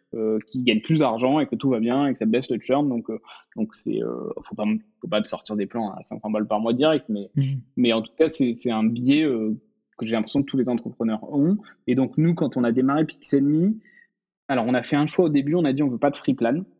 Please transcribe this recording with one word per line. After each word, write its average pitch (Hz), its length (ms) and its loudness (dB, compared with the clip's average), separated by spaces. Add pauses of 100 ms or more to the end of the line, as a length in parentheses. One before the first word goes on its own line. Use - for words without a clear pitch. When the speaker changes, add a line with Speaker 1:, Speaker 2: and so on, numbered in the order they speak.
(160)
Speaker 1:
euh, 110 320 -2
qu'ils 127 160 -6
gagnent 110 180 2
plus 160 160 0
d'argent 127 420 2
et 135 60 0
que 123 100 -4
tout 135 140 -2
va 120 100 2
bien 127 280 0
et 131 60 0
que - 40 -6
ça - 80 -2
baisse 120 240 0
le 120 100 -2
churn. » 139 300 0
Donc, 117 220 -4
euh, 107 80 -8 (360)
donc - 200 -6
c'est, 55 260 -4
euh, 57 80 -4 (360)
faut - 100 -14
pas, 208 100 -6 (360)
faut - 60 -12
pas 104 140 0
te 104 60 -8
sortir - 300 -8
des 98 100 -2
plans 110 240 -6
à - 100 -14
cinq 117 200 -14
cents 107 100 -6
balles 107 160 -2
par 107 120 0
mois 117 140 0
direct, 147 340 2
mais, 101 280 -6
Speaker 2:
Mhm. 135 260 -2 (160)
Speaker 1:
mais 120 160 2
en 113 80 0
tout - 160 -18
cas, 156 140 2
c'est, 123 220 0
c'est 117 180 -4
un 110 120 0
biais, 123 420 4
euh, 110 300 0 (440)
que 110 80 -6
j'ai 113 80 -2
l'impression 113 260 0
que 139 80 -6
tous 135 80 -2
les 123 120 2
entrepreneurs 110 640 -4
ont. 156 260 2 (280)
Et 123 80 2
donc, 131 240 0
nous, 165 160 4
quand 143 240 -2
on 123 60 2
a 117 80 2
démarré 135 340 2
Pixelme, 151 680 0 (760)
alors, 123 180 0
on 123 60 0
a 123 100 0
fait 143 140 0
un 147 80 4
choix 175 200 2
au 156 40 2
début, 147 260 2
on 180 80 2
a 139 80 2
dit : « 139 120 0
On 143 40 2
veut 120 100 -2
pas 143 140 2
de - 60 -14
free - 160 -2
plan ». 135 300 0 (160)